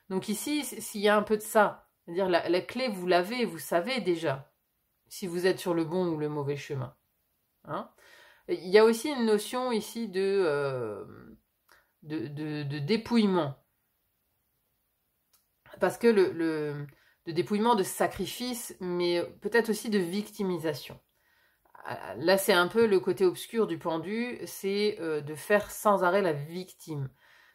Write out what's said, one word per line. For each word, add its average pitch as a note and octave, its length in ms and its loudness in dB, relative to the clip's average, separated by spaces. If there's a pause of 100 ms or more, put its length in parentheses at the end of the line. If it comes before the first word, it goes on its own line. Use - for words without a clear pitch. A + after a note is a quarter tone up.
Donc F#3+ 180 -4
ici, D4 340 -2
s-, A3+ 180 -8
s'il G#3 220 -8
y G#3 80 6
a G#3 60 6
un G#3 80 4
peu G#3+ 140 0
de G#3+ 60 -4
ça, - 440 2 (120)
c'est-à-dire F#3 300 -2
la, E3+ 200 4
la F3+ 120 4
clé, B3+ 260 -6
vous F#3 180 -6
l'avez, F#3 400 2
vous E3 140 -6
savez G3+ 400 -2
déjà, D#3+ 520 -2 (560)
si - 200 -10
vous F3 180 -2
êtes F#3 140 2
sur E3+ 160 -2
le E3 100 0
bon F3+ 220 -2
ou D#3+ 100 -2
le D3+ 120 -2
mauvais C#3+ 280 -4
chemin. C3 380 -8 (720)
Hein ? F#3 240 -8 (600)
Et F3+ 60 0
il E3 140 -8
y F#3+ 80 10
a A3 60 12
aussi A3+ 240 4
une B3+ 180 0
notion B3 460 0
ici A3 380 -4
de, G3 360 0
euh, B2+ 600 -2 (960)
de, D#3 260 -8
de, D3+ 360 -6
de C#3+ 160 -6
dépouillement. F#3+ 760 2 (2250)
Parce F#3 180 0
que A#3 100 4
le, G3 260 6
le, D3+ 520 -2 (400)
de E3+ 60 -10
dépouillement, G#3 440 2
de F#3+ 80 2
sacrifice, - 960 -4
mais F3 420 0 (160)
peut-être A3+ 300 2
aussi A3 200 -2
de G#3 80 2
victimisation. E3+ 1000 -4 (840)
Ah, - 320 -10
là, F3 200 4
c'est F#3+ 140 2
un F3 160 6
peu A3+ 180 4
le F#3+ 140 6
côté F#3 260 0
obscur F#3+ 400 0
du E3 120 -4
pendu, F#3+ 680 -4
c'est, G3+ 540 -2
euh, D#3 220 -2
de D3+ 140 -10
faire G#3 360 0
sans G3 320 2
arrêt F#3 180 4
la E3+ 120 2
victime. D3+ 760 -8 (460)